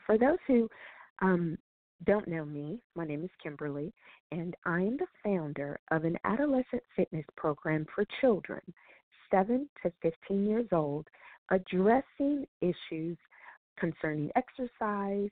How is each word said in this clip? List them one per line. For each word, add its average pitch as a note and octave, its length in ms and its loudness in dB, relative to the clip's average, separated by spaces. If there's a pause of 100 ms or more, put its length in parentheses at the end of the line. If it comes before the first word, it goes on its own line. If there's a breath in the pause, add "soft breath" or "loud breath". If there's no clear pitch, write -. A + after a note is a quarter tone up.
For G#3+ 120 4
those C#4 200 4 (100)
who, A#3 220 4 (520 loud breath)
um, F3 360 2 (480)
don't G3+ 240 2
know D#3+ 160 -4
me, D3 340 -8 (160)
my E3+ 80 -6
name D3+ 220 -6
is F#3 40 -8 (140)
Kimberly, D3 480 -6 (400 loud breath)
and E3+ 240 -6 (100)
I F3 140 0
am G#3+ 160 0
the F4 120 -4 (140)
founder D3 560 -2 (140)
of D#3+ 140 2
an E3 180 0
adolescent B3+ 600 0 (120)
fitness E3 300 -2 (100)
program D#3 580 -2
for G#3 120 0 (160)
children, G#3 400 2 (680 soft breath)
seven A#3 380 2 (160)
to F3 80 0 (100)
fifteen G3 440 0
years A3 260 0
old, D3+ 360 0 (440 loud breath)
addressing B3+ 920 2 (160)
issues E3 560 -2 (600 loud breath)
concerning D#3 600 -2
exercise, G#3 960 -4